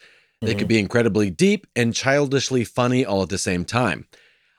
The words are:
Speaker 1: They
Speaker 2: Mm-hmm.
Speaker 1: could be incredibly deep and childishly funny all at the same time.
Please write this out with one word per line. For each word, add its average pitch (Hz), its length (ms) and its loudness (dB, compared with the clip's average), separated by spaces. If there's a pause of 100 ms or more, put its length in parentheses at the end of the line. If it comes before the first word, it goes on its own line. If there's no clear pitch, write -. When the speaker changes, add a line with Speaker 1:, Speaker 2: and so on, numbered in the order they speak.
(420)
Speaker 1:
They 113 100 -2
Speaker 2:
Mm-hmm. 107 80 -2
Speaker 1:
could 104 80 -2
be 113 120 4
incredibly 104 500 2
deep 190 460 0
and 117 180 0
childishly 135 680 0
funny 127 420 0
all 98 160 0
at 92 80 -2
the 98 80 -6
same 90 260 -2
time. 104 440 -4 (520)